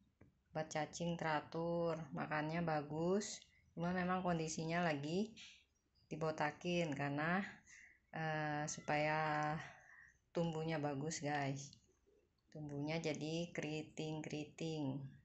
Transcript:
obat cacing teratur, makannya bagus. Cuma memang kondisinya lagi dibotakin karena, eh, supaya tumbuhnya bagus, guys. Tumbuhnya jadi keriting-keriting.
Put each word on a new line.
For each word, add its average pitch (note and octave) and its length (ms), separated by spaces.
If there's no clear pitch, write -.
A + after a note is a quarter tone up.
obat D#3 240
cacing E3+ 480
teratur, E3 800
makannya D#3 480
bagus. D#3+ 800
Cuma E3+ 160
memang F3+ 320
kondisinya E3 640
lagi D#3 480
dibotakin D#3 880
karena, D3+ 480
eh, D#3 560
supaya D3+ 800
tumbuhnya D#3+ 480
bagus, D3 400
guys. C#3+ 560
Tumbuhnya D3+ 480
jadi D#3 480
keriting-keriting. D3+ 1400